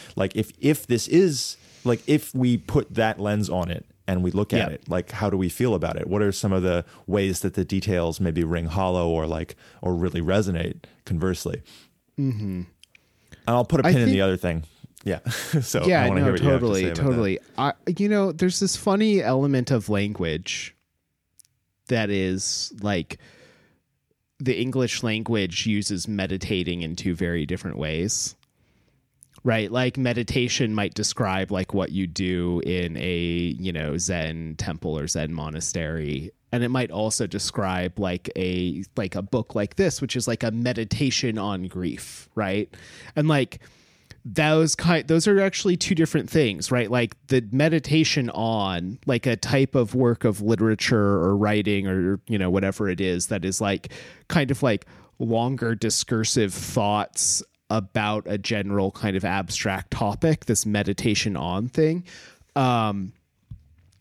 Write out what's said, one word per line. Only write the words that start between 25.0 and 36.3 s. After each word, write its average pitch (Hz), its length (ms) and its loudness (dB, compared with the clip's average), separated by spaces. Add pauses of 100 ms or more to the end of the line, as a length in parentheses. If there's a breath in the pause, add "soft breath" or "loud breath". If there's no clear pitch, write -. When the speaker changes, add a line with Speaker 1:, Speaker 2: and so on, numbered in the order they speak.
Speaker 2:
language 110 640 0
uses 101 400 0
meditating 95 760 -2
in 80 120 -6
two 90 200 -2
very 85 320 -2
different 87 320 -6
ways. 78 580 -4 (1080)
Right? 110 280 0
Like, 127 240 0
meditation 120 800 0
might 104 200 -2
describe, 95 560 -2
like, 92 220 -2
what 98 180 -2
you 95 160 -2
do 87 600 -2
in 87 320 -2
a, 87 180 -2 (420)
you 90 140 -4
know, 78 240 -4
Zen 80 640 -4
temple 80 400 -6
or 73 100 -4
Zen 78 240 -4
monastery. 78 1000 -6 (180)